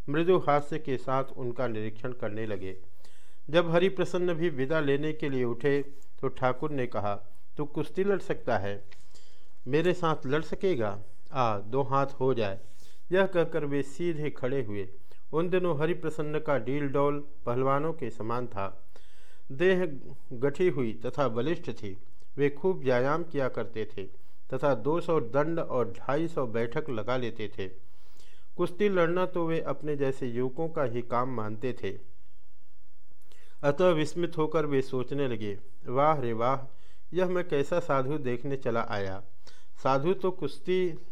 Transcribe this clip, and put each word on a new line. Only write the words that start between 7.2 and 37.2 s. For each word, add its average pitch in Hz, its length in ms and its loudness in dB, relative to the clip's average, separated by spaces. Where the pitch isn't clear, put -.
"तू 147 80 0
कुश्ती 165 380 0
लड़ 196 160 2
सकता - 380 0
है, 101 260 0
मेरे 165 260 2
साथ 165 220 2
लड़ 143 160 2
सकेगा? 123 580 0
आ, 113 260 2
दो 117 240 0
हाथ 135 240 2
हो 131 260 2
जाए।" 101 260 0
यह 190 140 4
कहकर 160 400 0
वे 143 160 0
सीधे 151 480 0
खड़े 135 340 0
हुए। 101 260 -2
उन 170 160 2
दिनों 175 300 2
हरिप्रसन्न 160 600 0
का 147 180 2
डील 135 320 0
डौल 143 360 2
पहलवानों 135 480 0
के 139 160 -2
समान 117 380 -2
था। 98 380 -2
देह 170 480 2
गठी 143 360 2
हुई 127 240 0
तथा 127 220 0
बलिष्ठ 131 440 0
थी। 98 260 -2
वे 143 120 2
खूब 175 280 0
व्यायाम 135 460 2
किया 139 260 0
करते 110 360 -2
थे 98 180 -2
तथा 131 220 2
दो 147 260 0
सौ 160 180 2
दंड 143 400 2
और 113 320 0
ढाई 151 360 0
सौ 143 200 0
बैठक 117 420 0
लगा 120 280 0
लेते 110 420 -2
थे। 95 80 -2
कुश्ती 175 320 2
लड़ना 180 360 2
तो 175 220 0
वे 165 140 0
अपने 147 340 -2
जैसे 135 320 0
युवकों 127 420 0
का 156 140 0
ही 120 180 0
काम 123 280 0
मानते 110 540 -2
थे। 101 160 -2
अतः 147 260 4
विस्मित 160 480 2
होकर 156 280 2
वे 139 160 2
सोचने 135 460 0
लगे, 104 320 -2
"वाह 143 320 2
रे 117 140 0
वाह, 127 520 0
यह 180 120 2